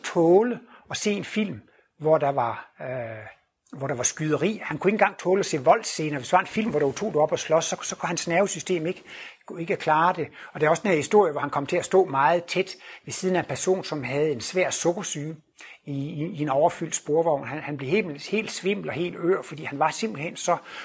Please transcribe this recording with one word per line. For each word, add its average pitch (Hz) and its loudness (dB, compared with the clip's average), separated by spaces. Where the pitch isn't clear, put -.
tåle 185 4
at 147 -6
se 208 0
en 202 -2
film, 196 -4
hvor 156 4
der 147 2
var, 120 -4
øh, 117 -12
hvor 135 -6
der 139 -2
var 123 -4
skyderi. 156 0
Han 156 -6
kunne 175 2
ikke 208 4
engang 196 0
tåle 190 2
at 180 0
se 143 -2
voldsscener. 156 2
Hvis 123 -8
der 180 4
var 190 6
en 185 -4
film, 226 -2
hvor 151 0
der 151 4
var 135 0
to, - -4
der 147 0
op 156 4
og 170 -2
slås, 160 2
så, - -4
så - -8
kunne - -6
hans 170 -4
nervesystem 175 0
ikke 185 -6
kunne - -10
ikke 170 -2
klare 160 4
det. 165 -4
Og 151 -2
der 151 4
er - 6
også 165 2
den 202 2
her 165 4
historie, 170 6
hvor 143 -4
han 143 -2
kom 143 -2
til 175 0
at 147 -2
stå 190 6
meget 156 2
tæt - -2
ved 143 -8
siden 185 0
af 170 2
en 156 -2
person, 185 0
som 151 -6
havde 143 0
en 120 -4
svær 175 0
sukkersyge 160 -4
i, 147 -8
i, 143 -4
i 160 -6
en 151 -2
overfyldt 156 2
sporvogn. 151 0
Han, 147 -6
han 147 -8
blev 135 -6
helt, 170 -2
helt 214 -2
svimmel 185 -4
og - -6
helt 175 -4
ør, 170 2
fordi 151 -12
han 139 -8
var 156 2
simpelthen 196 -6
så - 0